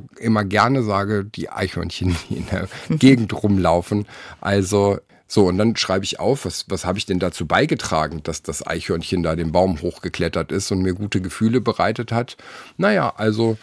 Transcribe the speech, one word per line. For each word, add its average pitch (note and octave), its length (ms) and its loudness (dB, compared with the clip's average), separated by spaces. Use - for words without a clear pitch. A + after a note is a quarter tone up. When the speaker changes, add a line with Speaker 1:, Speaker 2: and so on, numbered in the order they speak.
Speaker 1:
immer A2 240 2
gerne A2 400 4
sage, G2+ 420 0
die F#2+ 240 -10
Eichhörnchen, F2 640 -2
die - 80 -4
in - 100 -8
der F#2 200 -4
Speaker 2:
<laughs> - 80 -
Speaker 1:
Gegend B2+ 340 6
rumlaufen. G2 640 2
Also, G2+ 580 2
so, G#2 200 4
und F2+ 120 2
dann A2 160 2
schreibe G2 300 -2
ich - 140 -6
auf, A#2+ 260 0
was, - 240 -8
was F#2 160 -6
habe F#2 120 -2
ich - 80 -6
denn F#2 140 -2
dazu F2 260 -2
beigetragen, E2 800 0
dass - 180 -6
das - 240 -8
Eichhörnchen E2+ 560 -2
da D#2+ 140 0
den E2 160 -2
Baum F2+ 300 2
hochgeklettert E2+ 720 -4
ist G2 200 -2
und F#2 100 2
mir F#2 140 0
gute G2+ 260 -2
Gefühle A2 400 0
bereitet A2+ 500 -2
hat? A#2 260 -2
Naja, F#3 380 2
also, A2 480 2